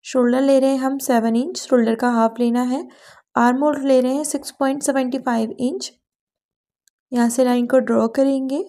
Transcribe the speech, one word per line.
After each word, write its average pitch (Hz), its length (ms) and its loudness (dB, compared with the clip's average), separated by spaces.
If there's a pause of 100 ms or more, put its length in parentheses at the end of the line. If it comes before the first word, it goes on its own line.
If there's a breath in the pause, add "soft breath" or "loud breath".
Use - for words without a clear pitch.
शोल्डर 254 360 0
ले 277 180 4
रहे 269 100 2
हैं 269 100 0
हम 262 200 -2
सेवन 226 360 0
इंच, 294 240 -2
शोल्डर 226 360 2
का 247 160 -2
हाफ 226 280 0
लेना 240 240 0
है। 254 240 -4 (480 loud breath)
आर्म 247 280 2
होल 294 180 0
ले 269 200 4
रहे 254 140 -2
हैं 302 80 -4
सिक्स 294 280 -6
पॉइंट 277 320 -2
सेवेंटी 262 360 -2
फ़ाइव 233 400 -2
इंच। 254 320 -4 (1200)
यहाँ 240 180 2
से 254 140 0
लाइन 247 240 2
को 262 120 4
ड्रॉ 226 300 0
करेंगे 269 600 -2